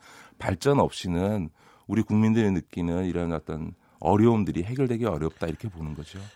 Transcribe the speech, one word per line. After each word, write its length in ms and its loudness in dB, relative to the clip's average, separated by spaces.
발전 420 0
없이는 680 -2
우리 140 0
국민들이 500 4
느끼는 540 -2
이런 280 -2
어떤 400 -8
어려움들이 640 4
해결되기 420 -2
어렵다 420 -2
이렇게 200 -6
보는 260 -10
거죠. 260 -14